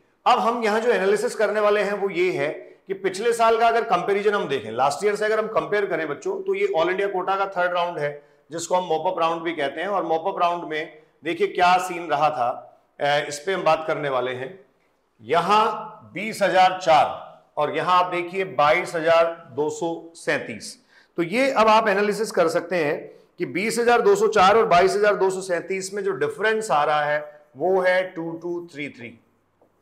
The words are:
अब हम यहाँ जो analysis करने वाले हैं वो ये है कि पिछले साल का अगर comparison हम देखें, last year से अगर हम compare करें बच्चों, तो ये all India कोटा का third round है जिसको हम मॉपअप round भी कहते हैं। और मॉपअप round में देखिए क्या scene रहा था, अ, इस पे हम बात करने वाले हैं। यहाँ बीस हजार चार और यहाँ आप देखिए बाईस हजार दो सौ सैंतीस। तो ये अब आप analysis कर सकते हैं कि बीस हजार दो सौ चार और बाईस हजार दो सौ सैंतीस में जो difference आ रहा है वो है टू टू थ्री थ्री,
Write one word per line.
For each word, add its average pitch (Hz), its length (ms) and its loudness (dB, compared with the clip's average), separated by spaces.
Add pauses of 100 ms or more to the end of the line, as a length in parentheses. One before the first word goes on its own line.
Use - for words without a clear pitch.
(260)
अब 233 140 4
हम 226 240 0
यहाँ 214 160 0
जो 240 120 0
analysis 202 440 0
करने 208 240 0
वाले 208 220 2
हैं 196 120 -2
वो 202 160 -2
ये 180 220 0
है 143 180 -2 (380)
कि 190 80 -4
पिछले 196 380 -2
साल 226 240 4
का 233 100 4
अगर 226 160 2
comparison 202 500 0
हम 190 140 -2
देखें, 117 240 -6
last 139 340 0
year 208 100 0
से 208 100 -2
अगर 214 140 0
हम 214 80 -2
compare 170 380 -2
करें 160 240 -4
बच्चों, 180 320 -6
तो 196 140 -2
ये 196 120 0 (100)
all 165 120 2
India 196 180 -2
कोटा 190 280 -2
का 196 120 -2
third 180 260 -2
round 175 260 -2
है 147 220 -6 (300)
जिसको 165 240 -4
हम 185 80 2
मॉपअप 165 360 -2
round 165 220 0
भी 165 120 -4
कहते 143 280 -4
हैं। 185 60 -4
और 196 160 -2
मॉपअप 170 380 -2
round 175 280 0
में 156 280 -8 (260)
देखिए 170 240 -2
क्या 180 300 4
scene 175 320 -6
रहा 147 200 2
था, 127 200 -2 (500)
अ, 147 280 0
इस 147 120 -8
पे 190 140 -4
हम 180 100 -4
बात 160 240 2
करने 147 220 -2
वाले 127 220 -2
हैं। 131 280 -10 (640)
यहाँ 175 920 0
बीस 202 280 -8
हजार 185 420 4
चार 151 240 6 (500)
और 147 180 -2
यहाँ 175 280 2
आप 170 80 -4
देखिए 175 320 -4 (120)
बाईस 170 400 2
हजार 165 300 4 (260)
दो 147 180 -2
सौ 170 240 -4 (220)
सैंतीस। 123 640 -6 (400)
तो 175 60 0
ये 240 280 0
अब 220 160 4
आप 220 200 4
analysis 208 440 0
कर 175 160 2
सकते 165 280 -2
हैं 160 220 0 (400)
कि 175 80 -6
बीस 185 340 -4
हजार 240 220 4
दो 196 140 4
सौ 208 120 4
चार 202 300 6
और 220 80 4
बाईस 185 300 4
हजार 208 200 2
दो 185 140 2
सौ 185 120 -4
सैंतीस 185 520 -6
में 202 100 -4
जो 190 140 -2
difference 202 540 -2
आ 147 120 2
रहा 151 180 2
है 147 180 0 (380)
वो 185 240 2
है 185 200 4 (100)
टू 165 220 -8
टू 175 400 -8
थ्री 143 160 -10
थ्री, 120 300 -18 (640)